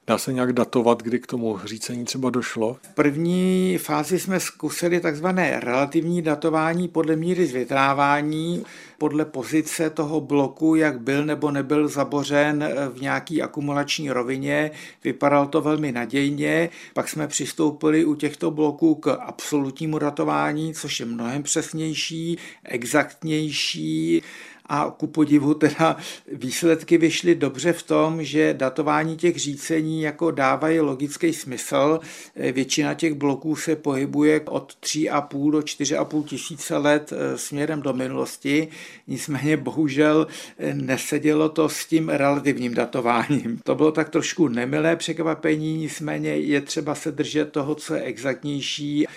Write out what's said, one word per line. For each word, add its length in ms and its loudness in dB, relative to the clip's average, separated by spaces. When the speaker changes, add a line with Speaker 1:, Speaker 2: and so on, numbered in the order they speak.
Speaker 1:
Dá 100 2
se 160 -2
nějak 200 2
datovat, 500 2
kdy 160 -2
k 80 -20
tomu 360 -4
řícení 420 -8
třeba 240 -2
došlo? 520 -2
Speaker 2:
V 140 -20
první 800 2
fázi 420 0
jsme 200 -2
zkusili 600 -2
takzvané 600 0
relativní 600 0
datování 680 0
podle 280 0
míry 320 0
zvětrávání, 1160 2
podle 280 0
pozice 640 -2
toho 320 -2
bloku, 540 2
jak 260 2
byl 240 2
nebo 260 0
nebyl 360 2
zabořen 800 2
v 80 -12
nějaký 400 -2
akumulační 720 -2
rovině. 600 0
Vypadalo 440 4
to 140 2
velmi 300 0
nadějně. 800 0
Pak 160 -2
jsme 180 -4
přistoupili 800 2
u 100 2
těchto 360 -2
bloků 440 4
k 120 -2
absolutnímu 920 -2
datování, 720 -2
což 260 -6
je 60 -6
mnohem 380 -4
přesnější, 920 -4
exaktnější. 1600 0
A 240 -2
ku 100 -4
podivu 460 4
teda 440 2
výsledky 640 2
vyšly 380 4
dobře 380 0
v 100 -6
tom, 400 2
že 300 2
datování 640 0
těch 200 2
řícení 640 -2
jako 300 -2
dávají 480 2
logický 540 0
smysl. 640 0
Většina 580 0
těch 200 0
bloků 420 0
se 200 -2
pohybuje 640 2
od 340 -6
tři 340 -2
a 120 0
půl 300 0
do 100 4
čtyři 360 -2
a 80 0
půl 180 -2
tisíce 540 -6
let, 360 2
eh, 240 -4
směrem 440 -4
do 120 -2
minulosti. 720 -2
Nicméně 500 -2
bohužel, 720 2
eh, 160 -4
nesedělo 760 0
to 200 2
s 160 -6
tím 240 0
relativním 640 2
datováním. 920 0
To 120 0
bylo 160 4
tak 180 -2
trošku 380 2
nemilé 480 0
překvapení, 840 -2
nicméně 520 -6
je 320 0
třeba 340 -4
se 160 -6
držet 400 -2
toho, 240 -2
co 200 -8
je 60 -2
exaktnější, 1040 -2